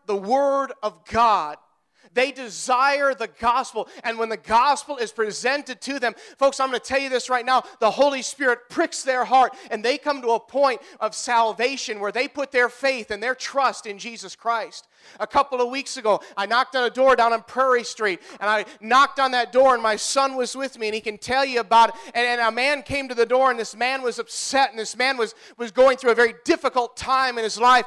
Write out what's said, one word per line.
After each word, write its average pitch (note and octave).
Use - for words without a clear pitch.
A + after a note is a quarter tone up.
the G3+
word C4+
of G#3
God. G3+
They B3+
desire C4
the A3
gospel. A#3+
And A#3
when A3+
the G#3+
gospel C4+
is A#3
presented A3+
to C4+
them, A#3
folks, C#4
I'm C4
gonna B3+
tell C4
you C#4
this B3
right B3
now, B3+
the A3
Holy C4+
Spirit B3
pricks -
their B3+
heart, B3
and A3
they C4+
come C#4+
to A#3
a A3+
point C4
of G#3+
salvation A#3
where G3+
they B3
put C#4
their B3
faith B3+
and G#3
their B3
trust B3+
in G3+
Jesus F#3+
Christ. G#3+
A G#3
couple C#4
of A#3+
weeks C4+
ago, G#3+
I G3
knocked B3
on B3+
a A#3
door C4
down A#3
on A3
Prairie B3
Street, G3+
and G3
I G#3+
knocked C4
on C4
that A#3+
door, C4
and A#3
my A3
son C4+
was B3+
with C4
me, A3
and G#3
he A3
can G#3+
tell C4
you B3+
about A3+
it. -
And, A#3+
and A#3+
a A3+
man C4
came C4+
to B3
the A#3
door, B3+
and A#3
this G#3
man B3+
was A#3+
upset, C4
and A3+
this G#3+
man B3+
was, A3
was A#3
going B3+
through B3
a -
very A3+
difficult B3+
time C4
in A3+
his G3+
life, B3